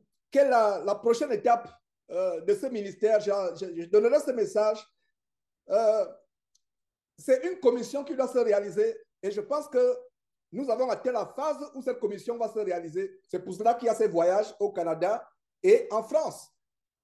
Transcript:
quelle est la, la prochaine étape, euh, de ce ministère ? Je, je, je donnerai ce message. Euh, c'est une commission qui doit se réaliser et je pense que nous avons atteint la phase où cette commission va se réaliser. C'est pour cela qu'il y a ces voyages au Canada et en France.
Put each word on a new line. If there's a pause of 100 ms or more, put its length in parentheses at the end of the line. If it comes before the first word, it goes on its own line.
(320)
quelle
est
la,
la
prochaine
étape, (420)
euh,
de
ce
ministère ?
Je, (240)
je,
je
donnerai
ce
message. (840)
Euh, (1120)
c'est
une
commission
qui
doit
se
réaliser (260)
et
je
pense
que (580)
nous
avons
atteint
la
phase
où
cette
commission
va
se
réaliser.
C'est
pour
cela
qu'il
y
a
ces
voyages
au
Canada (360)
et
en
France. (500)